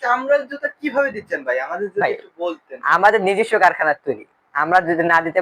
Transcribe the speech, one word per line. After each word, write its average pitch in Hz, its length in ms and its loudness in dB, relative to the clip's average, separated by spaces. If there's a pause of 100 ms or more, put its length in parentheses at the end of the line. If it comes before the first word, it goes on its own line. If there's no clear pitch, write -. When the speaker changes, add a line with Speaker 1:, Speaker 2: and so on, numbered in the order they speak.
Speaker 1:
চামড়ার 269 460 0
জুতা 285 200 -10 (120)
কিভাবে 277 360 -2
দিচ্ছেন 160 300 -8
ভাই? 127 100 -2 (100)
আমাদের 180 260 -6
যদি 202 120 -4
Speaker 2:
ভাই, 127 120 -2
Speaker 1:
একটু - 140 -20 (120)
বলতেন। 156 360 -10 (180)
Speaker 2:
আমাদের 208 320 4
নিজস্ব 214 340 0
কারখানার 156 440 2
তৈরি, 110 180 -6 (380)
আমরা 175 160 2 (100)
যদি 170 140 0 (100)
না 165 140 4
দিতে 165 160 0